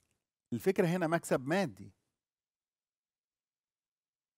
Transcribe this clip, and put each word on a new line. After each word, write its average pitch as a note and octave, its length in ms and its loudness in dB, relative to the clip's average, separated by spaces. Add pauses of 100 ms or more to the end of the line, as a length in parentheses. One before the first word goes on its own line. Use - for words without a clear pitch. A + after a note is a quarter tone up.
(540)
الفكرة F#3 340 2
هنا F3 200 0
مكسب D#3+ 400 0
مادي. D#3+ 460 -2 (2500)